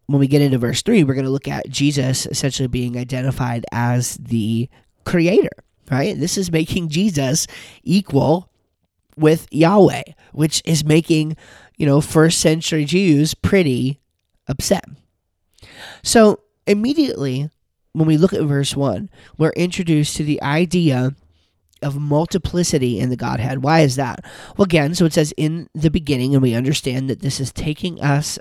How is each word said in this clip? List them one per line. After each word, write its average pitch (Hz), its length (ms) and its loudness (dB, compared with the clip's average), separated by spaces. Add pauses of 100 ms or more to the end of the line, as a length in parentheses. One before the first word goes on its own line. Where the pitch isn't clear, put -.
when 139 140 2
we 135 80 4
get 143 120 4
into 135 180 2
verse 120 220 -2
three, 214 220 4
we're 135 120 2
gonna 135 140 -4
look 139 200 -4
at 139 200 -8
Jesus 131 580 -2
essentially 135 420 -4
being 123 280 -4
identified 123 760 -4
as 120 420 -2
the 113 540 -2 (360)
creator, 175 600 0 (260)
right? 139 280 -2
This 170 200 -4
is 180 140 -4
making 160 360 -2
Jesus 151 600 -2 (340)
equal 175 680 0 (640)
with 156 340 2
Yahweh, 165 540 4 (280)
which 151 320 -2
is 151 200 0
making, 156 520 2 (400)
you - 80 -2
know, 143 160 4
first 160 400 2
century 160 440 0
Jews 156 500 2
pretty 135 640 0 (500)
upset. - 360 -2 (1200)
So 214 380 4 (260)
immediately, 202 840 0 (420)
when 156 140 0
we 156 100 4
look 170 160 4
at - 100 -2
verse 143 340 -2
one, 139 340 -2 (260)
we're 156 140 0
introduced 165 640 -2
to 156 80 -4
the 147 160 -2
idea 147 760 0 (680)
of 139 160 -6
multiplicity 147 1000 -2
in 127 120 -2
the 123 60 -4
Godhead. 127 460 -4
Why 160 180 4
is 131 160 4
that? 127 280 -6 (320)
Well, 202 80 2
again, 165 300 2
so 175 100 2
it 156 80 2
says, 151 240 0
"In 156 380 -4
the 156 160 0
beginning," 143 440 0
and 135 80 4
we 120 120 2
understand 131 560 -2
that 110 100 -6
this - 180 -4
is 131 140 -6
taking - 480 -8
us 147 400 -2